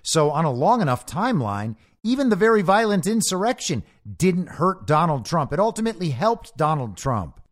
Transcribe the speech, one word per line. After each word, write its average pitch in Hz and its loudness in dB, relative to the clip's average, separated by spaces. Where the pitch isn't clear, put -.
So 151 2
on 156 0
a 147 0
long 180 2
enough 131 0
timeline, 117 -4
even 262 0
the 208 2
very 220 4
violent 202 2
insurrection 202 -2
didn't 180 0
hurt 185 -2
Donald 151 2
Trump. 156 -2
It 147 -2
ultimately 220 -2
helped 214 -2
Donald 147 -2
Trump. 104 -4